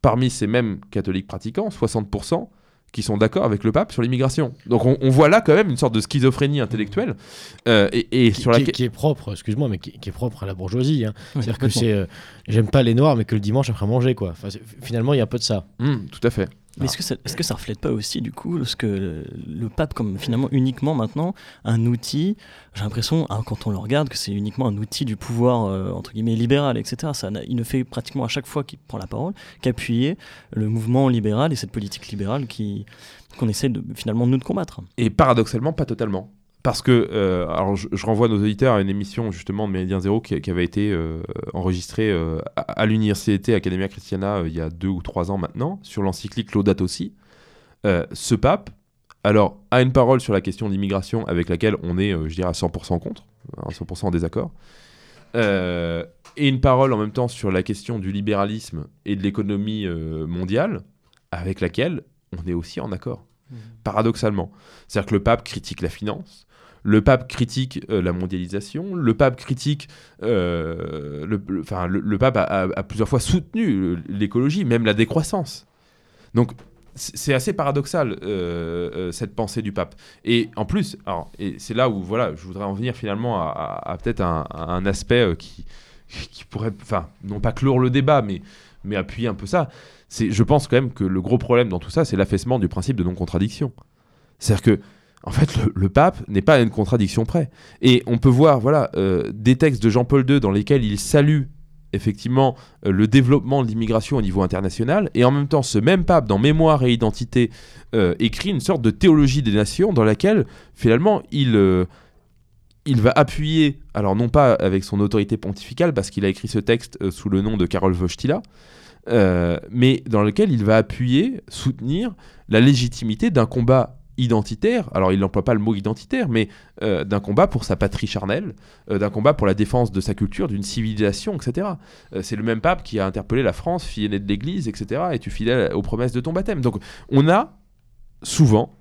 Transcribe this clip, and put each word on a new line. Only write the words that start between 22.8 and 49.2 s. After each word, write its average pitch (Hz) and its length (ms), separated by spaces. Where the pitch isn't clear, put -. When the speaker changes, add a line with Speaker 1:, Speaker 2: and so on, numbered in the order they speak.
Speaker 3:
l'impression, 113 460
hein, 107 160
quand - 200
on 110 40
le 98 80
regarde, 131 320
que - 80
c'est - 160
uniquement 104 340
un 104 80
outil 107 300
du 107 100
pouvoir, 117 520
euh, 95 240
entre - 200
guillemets, 113 240
libéral, 131 420
et 110 60
cetera. 151 300
Ça 98 180
n'a, - 140
il 127 100
ne 117 80
fait 127 220
pratiquement - 400
à - 20
chaque 131 180
fois 139 200
qu'il - 140
prend 110 80
la - 100
parole 143 260
qu'appuyer 127 560
le 107 160
mouvement 113 400
libéral 117 460
et - 20
cette - 160
politique - 380
libérale 110 360
qui, 104 400
qu'on 123 100
essaie 110 220
de, 110 120
finalement, 113 320
nous, 131 100
de 131 60
combattre. - 380
Speaker 1:
Et 113 120
paradoxalement, 123 600
pas 151 140
totalement. 101 480
Parce - 200
que, 120 300
euh, 92 360
alors 95 280
je, 90 160
je 98 160
renvoie 113 200
nos 107 120
auditeurs 107 340
à 104 80
une 98 80
émission 101 420
justement 101 360
de 98 60
Méridien 92 260
Zéro 98 200
qui, - 220
qui - 80
avait 87 140
été, 104 280
euh, 82 300
enregistrée, 92 560
euh, 82 300
à, - 60
à - 260
l'université 107 640
Academia 95 340
Christiana, 98 500
euh, 85 100
il 80 80
y 82 40
a 80 120
deux 85 160
ou 90 160
trois 90 260
ans 98 80
maintenant, 139 460
sur - 180
l'encyclique 98 540
Laudato 98 320
Si. - 260
Euh, 90 280
ce - 200
pape, 139 380